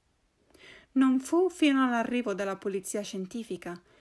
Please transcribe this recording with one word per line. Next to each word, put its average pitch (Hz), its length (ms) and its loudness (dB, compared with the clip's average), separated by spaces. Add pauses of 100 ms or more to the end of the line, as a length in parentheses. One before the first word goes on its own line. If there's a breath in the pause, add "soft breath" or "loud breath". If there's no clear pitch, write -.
(920 loud breath)
Non 262 260 4
fu 349 300 2
fino 285 340 2
all'arrivo 240 500 0
della 196 220 -4
polizia 196 460 -6
scientifica 190 800 -10 (220 soft breath)